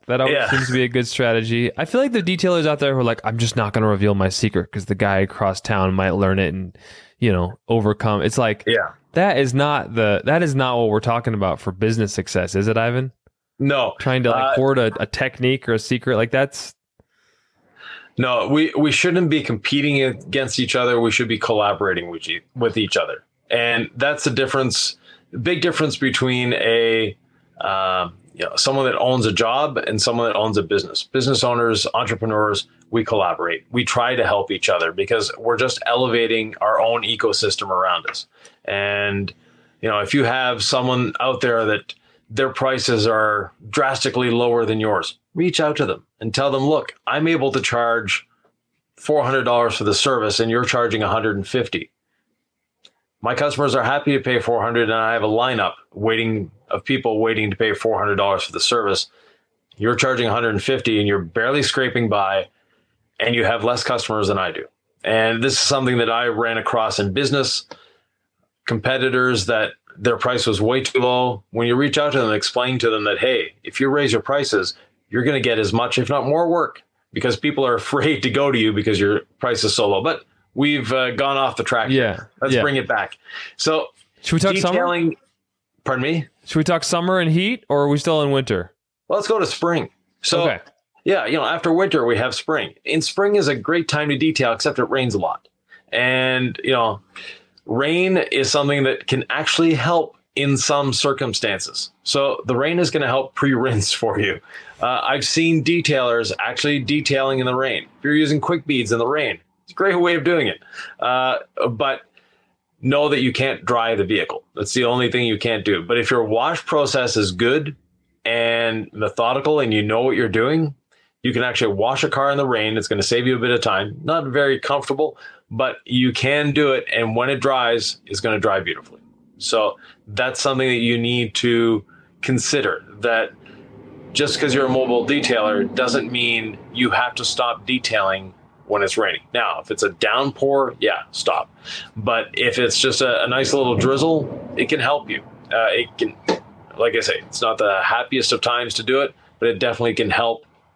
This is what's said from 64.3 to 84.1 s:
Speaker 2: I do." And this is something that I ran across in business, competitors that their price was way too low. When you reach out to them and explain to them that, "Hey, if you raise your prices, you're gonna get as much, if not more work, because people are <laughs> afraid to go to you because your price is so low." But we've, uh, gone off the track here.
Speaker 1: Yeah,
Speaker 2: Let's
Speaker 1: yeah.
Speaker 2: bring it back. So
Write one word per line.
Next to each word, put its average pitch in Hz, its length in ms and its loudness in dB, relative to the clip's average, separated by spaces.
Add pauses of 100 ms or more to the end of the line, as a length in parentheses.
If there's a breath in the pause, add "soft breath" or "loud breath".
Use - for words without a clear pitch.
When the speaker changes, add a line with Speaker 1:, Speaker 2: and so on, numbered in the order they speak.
Speaker 2:
I 92 120 -2
do." 78 140 -10 (380)
And 113 400 2
this 135 100 0
is - 60 0
something 127 380 2
that 113 120 2
I 120 180 0
ran 113 300 -2
across 110 420 -2
in 98 140 -2
business, 135 520 -2 (1000 loud breath)
competitors 127 800 0
that 110 260 0 (240)
their 113 200 0
price 123 300 -2
was 101 140 0
way 123 200 2
too 131 180 -2
low. 123 520 0
When 117 160 0
you 120 80 2
reach 143 220 0
out 147 160 0
to 139 60 2
them 117 80 2
and 107 80 2
explain 123 440 -2
to 117 100 2
them 107 160 0
that, 101 140 0
"Hey, 123 340 0 (100)
if - 160 -8
you 135 100 2
raise 139 220 2
your 110 100 0
prices, 101 520 0 (360 loud breath)
you're 120 140 -2
gonna 139 160 0
get 113 200 0
as 101 120 2
much, 117 280 0
if 120 100 0
not 139 160 0
more 165 240 2
work, 165 320 -2 (320)
because 120 240 0
people 143 280 0
are 120 100 2
<laughs> - 80 -2
afraid 147 400 0
to 131 60 0
go 139 220 0
to 123 60 2
you 107 160 2
because 104 260 0
your 101 220 2 (180)
price 120 240 -2
is - 120 0
so 214 120 2
low." 196 140 2
But 160 220 -2 (320)
we've, 139 360 0
uh, 127 200 0
gone 139 260 0
off 131 200 0
the 113 60 -2
track 120 260 0
here. 131 140 2
Speaker 1:
Yeah, 101 200 -2 (180)
Speaker 2:
Let's 135 140 0
Speaker 1:
yeah. 117 60 2
Speaker 2:
bring 143 140 0
it 117 120 -2
back. 104 300 -2 (400 loud breath)
So 156 300 0 (340)